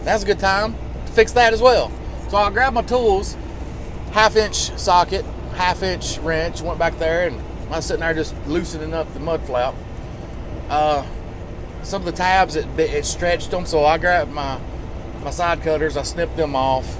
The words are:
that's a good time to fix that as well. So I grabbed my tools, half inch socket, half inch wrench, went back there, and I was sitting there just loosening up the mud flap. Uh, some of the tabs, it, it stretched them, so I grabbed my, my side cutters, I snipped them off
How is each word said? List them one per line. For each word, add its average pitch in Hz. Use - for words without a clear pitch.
that's 208
a -
good 196
time 202
to -
fix 220
that 233
as 220
well. 226
So 202
I 202
grabbed 240
my 240
tools, 214
half 214
inch 214
socket, 180
half 180
inch 185
wrench, 160
went 160
back 165
there, 165
and 123
I 160
was 160
sitting 170
there 165
just 156
loosening 160
up 160
the -
mud 160
flap. 127
Uh, 147
some 196
of 180
the 175
tabs, 185
it, 151
it 151
stretched 175
them, 180
so 156
I 156
grabbed 175
my, 135
my 143
side 170
cutters, 156
I 139
snipped 165
them 151
off 131